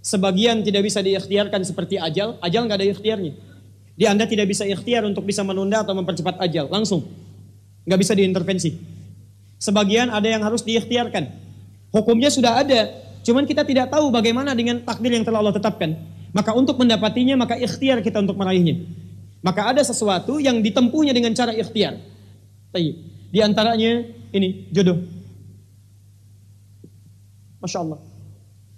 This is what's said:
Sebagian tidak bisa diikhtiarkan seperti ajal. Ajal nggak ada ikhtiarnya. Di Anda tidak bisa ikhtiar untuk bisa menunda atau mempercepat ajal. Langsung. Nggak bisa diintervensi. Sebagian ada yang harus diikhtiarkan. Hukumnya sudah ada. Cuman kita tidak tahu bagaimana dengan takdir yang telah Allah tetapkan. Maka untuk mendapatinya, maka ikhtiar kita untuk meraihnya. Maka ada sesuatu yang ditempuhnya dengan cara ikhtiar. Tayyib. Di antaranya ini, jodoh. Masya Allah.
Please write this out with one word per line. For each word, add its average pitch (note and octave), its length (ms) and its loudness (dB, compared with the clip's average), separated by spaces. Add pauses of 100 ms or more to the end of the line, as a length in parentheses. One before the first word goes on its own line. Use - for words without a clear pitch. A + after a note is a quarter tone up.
Sebagian G3+ 640 2
tidak G3+ 200 2
bisa G#3 120 -2
diikhtiarkan G3 640 0
seperti D#3+ 320 -4
ajal. F#3+ 480 -4
Ajal G#3 240 0
nggak G#3 160 0
ada G3 80 2
ikhtiarnya. G3+ 420 -4 (640)
Di E3+ 80 2
Anda G#3 240 4
tidak G#3+ 240 0
bisa G3+ 160 -4
ikhtiar G#3+ 400 -2
untuk G3+ 160 -4
bisa G3+ 240 -2
menunda G3 360 0
atau G3 120 -4
mempercepat F3+ 480 -4
ajal. D#3 240 -2
Langsung. F#3+ 400 -2 (800)
Nggak F#3 160 4
bisa G#3+ 120 2
diintervensi. F#3 600 0 (800)
Sebagian G#3+ 560 2
ada G#3+ 160 0
yang A3 160 0
harus A3 240 0
diikhtiarkan. A3+ 640 -2 (640)
Hukumnya A3+ 320 4
sudah A#3+ 320 4
ada. C4 320 4 (320)
Cuman B3+ 240 4
kita D4 160 0
tidak C4 240 2
tahu D4 240 2
bagaimana A#3 400 2
dengan A#3+ 320 0
takdir A#3 320 -2
yang A3+ 80 0
telah A3 160 0
Allah G#3 160 2
tetapkan. E3 400 -2 (400)
Maka G#3 160 0
untuk C4 240 2
mendapatinya, B3 640 2
maka A#3+ 160 0
ikhtiar B3+ 480 0
kita - 160 0
untuk - 160 0
meraihnya. F#3 480 2 (560)
Maka G#3+ 320 0
ada C4 160 4
sesuatu A3+ 560 -2
yang B3+ 160 2
ditempuhnya B3+ 560 2
dengan A#3 160 2
cara A3+ 240 0
ikhtiar. G3 400 -2 (800)
Tayyib. E3 200 -2 (360)
Di F#3 100 2
antaranya A3 640 2 (300)
ini, F#3+ 340 -2
jodoh. F3+ 300 2 (2750)
Masya D#3+ 200 -8
Allah. D#3 160 -10 (800)